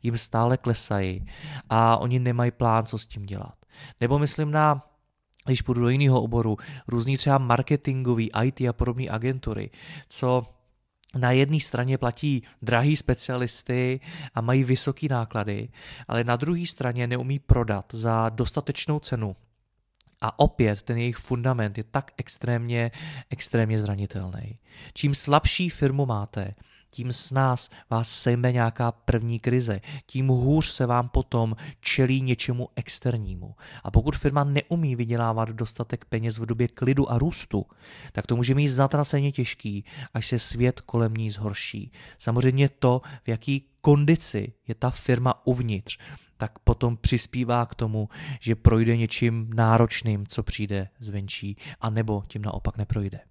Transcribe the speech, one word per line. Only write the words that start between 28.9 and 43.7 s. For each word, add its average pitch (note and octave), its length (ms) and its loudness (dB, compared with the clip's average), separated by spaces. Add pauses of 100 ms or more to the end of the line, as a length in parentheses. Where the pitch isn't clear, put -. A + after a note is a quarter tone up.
první A#2 460 -2
krize, A#2 420 0 (260)
tím C3 220 -2
hůř C3 380 4
se - 200 -2
vám A#2+ 220 0
potom A2+ 480 0 (240)
čelí C3 400 2
něčemu B2+ 560 -2
externímu. G2+ 760 -4 (300)
A G2 60 -6
pokud B2 260 4
firma C#3+ 280 2
neumí C#3+ 520 0
vydělávat A2+ 520 0
dostatek A2+ 560 -6
peněz A2+ 340 -4
v A2+ 80 -4
době A#2 220 0
klidu C3+ 420 0
a A#2+ 80 2
růstu, C3+ 480 -2 (460)
tak - 140 -6
to A#2+ 100 0
může B2 180 2
mít C#3+ 140 2
zatraceně C#3 640 2
těžký, G#2 520 -6 (300)
až A2+ 120 -4
se B2 120 0
svět B2 420 0
kolem A2+ 340 0
ní A2 160 -4
zhorší. G2+ 600 -8 (260)
Samozřejmě C3 500 4
to, B2+ 340 2 (220)
v - 40 -6
jaký C3+ 360 -2 (160)